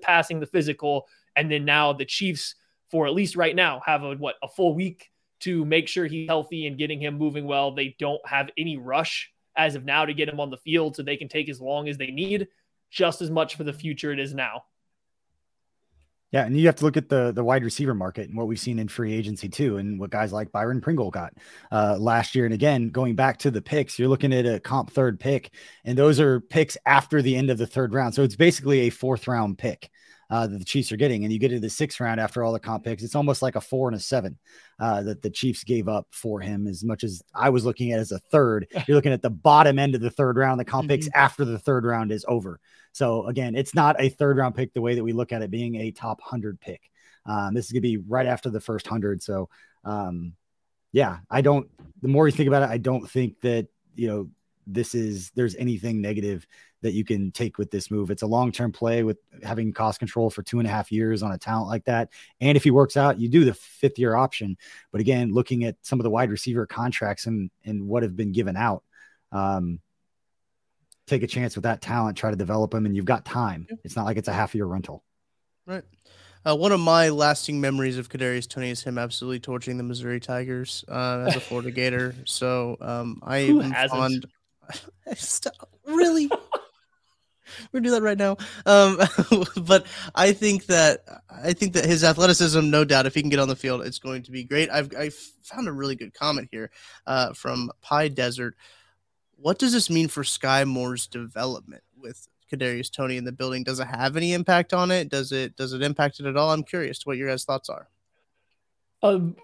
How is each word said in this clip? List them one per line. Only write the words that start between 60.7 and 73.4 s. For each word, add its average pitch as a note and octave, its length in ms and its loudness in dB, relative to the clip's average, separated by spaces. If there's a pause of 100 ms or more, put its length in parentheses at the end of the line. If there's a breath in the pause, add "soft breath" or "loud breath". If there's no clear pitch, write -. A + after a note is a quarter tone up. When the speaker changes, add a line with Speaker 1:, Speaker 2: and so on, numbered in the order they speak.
Speaker 2:
half G#2 200 -4
years A2 320 0
on G#2 100 -2
a F#2 60 -6
talent A2 300 -4
like A2 160 -4
that. A#2 240 0 (320 loud breath)
And C#3+ 160 6
if C3+ 80 4
he D3+ 60 6
works C3+ 260 6
out, C#3 240 4
you A#2 80 0
do D#3 160 8
the A#2+ 100 4
fifth - 440 -2
year A#2 160 2
option. A2+ 420 0 (340 loud breath)
But G#2+ 120 -2
again, A#2+ 320 2
looking B2 300 0
at A2+ 180 -4
some C3 180 -2
of A2+ 40 0
the A#2 60 0
wide A#2 200 2
receiver A#2 360 -4
contracts A2+ 600 -4
and, G#2 240 -4 (120)
and G#2 240 -6
what A#2 180 0
have F#2 120 -4
been G#2 160 -2
given F#2+ 240 -2
out, G#2+ 280 -2 (480 soft breath)
um, F#2+ 480 -2 (1300)
take B2+ 160 0
a A#2 60 0
chance B2 260 -4
with G2 80 -8
that A#2 180 0
talent, A#2 380 -2
try A2 120 -2
to G#2 60 -2
develop G#2 380 -2
him, A2 100 0
and G2+ 120 -2
you've G2 80 -2
got A#2 200 0
time. F#2+ 460 -4